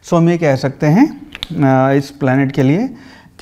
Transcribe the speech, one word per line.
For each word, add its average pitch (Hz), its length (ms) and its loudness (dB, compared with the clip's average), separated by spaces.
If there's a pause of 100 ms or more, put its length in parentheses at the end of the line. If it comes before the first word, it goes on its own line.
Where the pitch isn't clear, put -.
So - 100 -2
हम 165 140 2
ये 170 100 0
कह 151 180 0
सकते 135 300 -4
हैं, 220 400 2 (380)
अ, 135 280 2
इस 139 180 -2
प्लैनेट 135 420 -2
के 147 100 -2
लिए 170 280 0 (520)